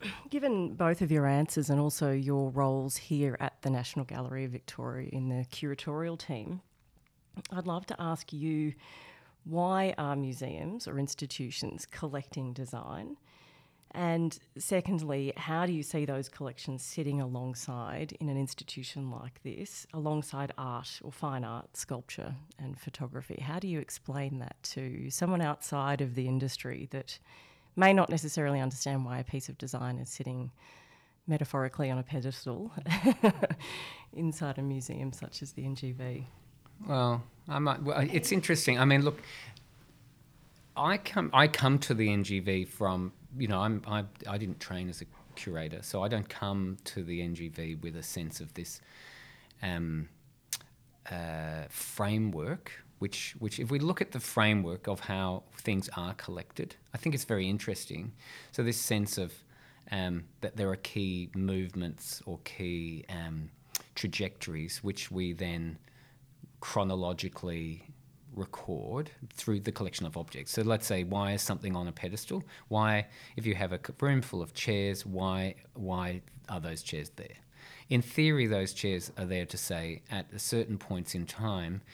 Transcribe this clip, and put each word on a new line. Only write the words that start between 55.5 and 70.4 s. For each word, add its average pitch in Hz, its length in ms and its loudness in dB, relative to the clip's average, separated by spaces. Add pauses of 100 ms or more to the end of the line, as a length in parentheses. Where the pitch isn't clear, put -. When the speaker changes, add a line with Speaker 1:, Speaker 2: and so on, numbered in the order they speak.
Speaker 2:
things 95 400 0
are 90 180 -4
collected, - 640 -8 (180)
I - 40 -4
think 160 180 0
it's 120 80 -4
very 95 260 2
interesting. 104 640 -4 (400)
So 127 100 0
this 117 140 2
sense 104 420 2
of, 90 140 -2 (580)
um, 90 340 0 (180)
that 101 140 -2
there 98 140 2
are 95 60 0
key 92 580 -2
movements 92 920 -2
or 85 200 -8
key, 82 640 -4
um, 80 420 -6 (460)
trajectories 85 880 -4
which 98 260 -4
we 90 220 0
then 85 460 -4 (800)
chronologically 90 1200 -2 (500)
record 95 800 -6 (200)
through 104 280 0
the 104 100 -2
collection 92 340 -4
of 78 120 -6
objects. 76 340 -8